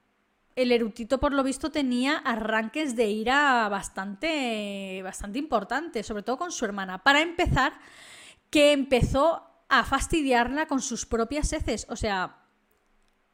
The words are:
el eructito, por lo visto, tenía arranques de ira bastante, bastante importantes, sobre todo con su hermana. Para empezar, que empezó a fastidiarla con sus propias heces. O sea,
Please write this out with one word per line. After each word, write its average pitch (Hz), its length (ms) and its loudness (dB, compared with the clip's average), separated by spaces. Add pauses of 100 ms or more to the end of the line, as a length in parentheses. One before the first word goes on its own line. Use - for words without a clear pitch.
(560)
el 247 140 2
eructito, 233 480 0
por 285 140 0
lo 277 100 2
visto, 269 300 -4
tenía 254 460 0
arranques 220 760 -2
de 226 160 2
ira 240 580 2
bastante, 202 1300 -6
bastante 202 360 -10
importantes, 269 680 -4
sobre 208 160 -8
todo 254 160 -4
con 349 140 -8
su - 120 -6
hermana. 196 380 -8
Para 285 200 6
empezar, 311 500 2 (760)
que 294 220 6
empezó 277 680 2 (260)
a 240 160 4
fastidiarla 269 840 2
con 277 140 -2
sus - 260 -6
propias 233 460 -2
heces. 302 360 -4
O 233 80 -8
sea, 190 420 -4 (960)